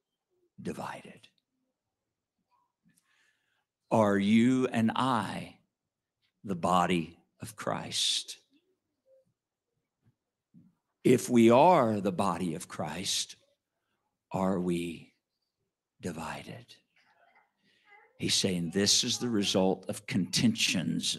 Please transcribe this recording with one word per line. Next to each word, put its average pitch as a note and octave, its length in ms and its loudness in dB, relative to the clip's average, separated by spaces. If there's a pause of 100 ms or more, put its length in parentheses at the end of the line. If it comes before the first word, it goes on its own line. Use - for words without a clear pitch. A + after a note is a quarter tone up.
(600)
divided? - 680 -12 (2500)
Are G2+ 280 4
you A#2 500 4
and A2+ 260 0
I F#2+ 640 -4 (880)
the F#2+ 100 -4
body F2 640 0 (220)
of - 160 -16
Christ? - 840 -6 (2750)
If - 260 4
we A#2 200 8
are B2+ 520 4
the G2 100 -2
body F2 420 -2
of F2 140 -12
Christ, - 680 -8 (920)
are F#2+ 300 -2
we F2 540 -6 (880)
divided? D#2+ 760 -12 (1400)
He's - 160 -2
saying F2 360 -2
this G2 340 2
is A#2+ 140 -4
the B2 120 -4
result F#2+ 580 0
of - 180 -12
contentions E2+ 1120 -2